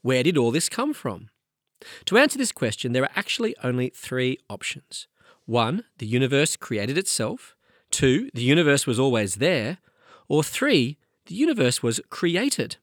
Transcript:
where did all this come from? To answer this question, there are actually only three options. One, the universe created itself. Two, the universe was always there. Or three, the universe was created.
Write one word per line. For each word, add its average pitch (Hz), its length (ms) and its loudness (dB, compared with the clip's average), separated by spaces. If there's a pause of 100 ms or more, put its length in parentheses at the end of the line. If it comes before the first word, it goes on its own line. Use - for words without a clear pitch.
where 127 200 2
did 165 140 2
all 117 140 4
this 151 180 -2
come 285 240 -4
from? 110 380 -8 (720)
To 202 140 2
answer 285 180 4
this 262 160 -2
question, 120 400 -4
there 131 120 2
are 143 120 -4
actually - 480 -4
only 123 240 -2
three 127 500 -4 (120)
options. - 580 -12 (380)
One, 120 380 0 (120)
the 113 100 -10
universe 131 480 2
created 117 440 -4
itself. - 580 -4 (340)
Two, 147 440 2
the 117 80 -4
universe 143 440 4
was 117 120 0
always 117 380 2
there. 139 420 0 (500)
Or 151 160 2
three, 147 540 0 (260)
the - 100 -16
universe 220 480 2
was 117 280 -2
created. 175 720 -2